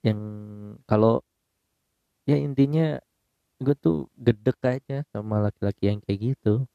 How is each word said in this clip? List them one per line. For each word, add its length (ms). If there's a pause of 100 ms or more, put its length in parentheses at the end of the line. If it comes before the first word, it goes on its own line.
yang 200 (680)
kalau, 320 (1040)
ya, 160
intinya 560 (640)
gua 160
tuh 400
gedek 480
aja 480
sama 320
laki-laki 480
yang 80
kayak 320
gitu. 320 (100)